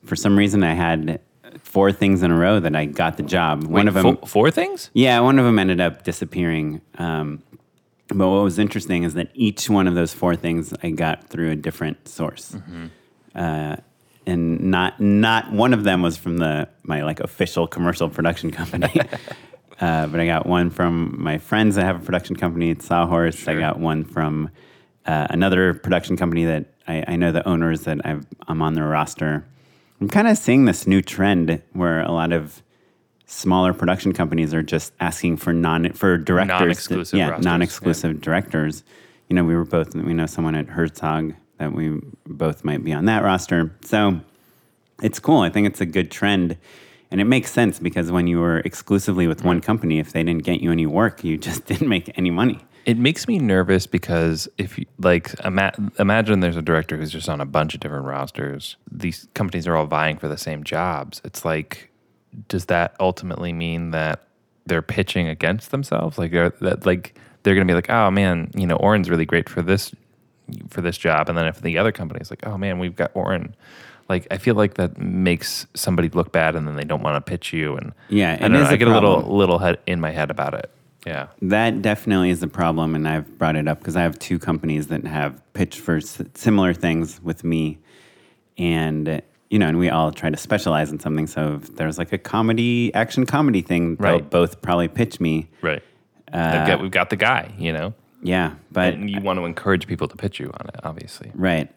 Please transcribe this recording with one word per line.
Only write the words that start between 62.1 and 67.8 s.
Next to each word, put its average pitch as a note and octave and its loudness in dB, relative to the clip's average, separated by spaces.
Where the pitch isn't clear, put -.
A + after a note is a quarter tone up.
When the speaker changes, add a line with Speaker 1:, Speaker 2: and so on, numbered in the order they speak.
Speaker 2:
does F2+ -4
that E2+ 0
ultimately F#2 -4
mean E2 -4
that D#2 -4
they're E2+ 0
pitching F2+ -2
against E2 -2
themselves? E2+ -4
Like, F2 -4
they're, E2+ 2
that, - -2
like, F#2 -2
they're G2 4
gonna G2 4
be F2+ 4
like, E2+ 0